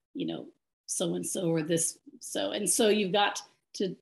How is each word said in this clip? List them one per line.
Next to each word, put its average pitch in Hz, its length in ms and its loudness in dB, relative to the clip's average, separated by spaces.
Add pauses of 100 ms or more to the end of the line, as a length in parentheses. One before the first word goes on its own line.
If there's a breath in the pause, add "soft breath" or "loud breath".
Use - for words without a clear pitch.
(140)
you - 140 -4
know, - 180 -8 (400)
so-and-so 175 640 -2
or 165 140 2
this." 165 340 0 (220)
So, - 320 -4
and 208 180 0
so 220 200 4
you've 202 240 2
got 202 280 2 (320)
to, 185 280 -4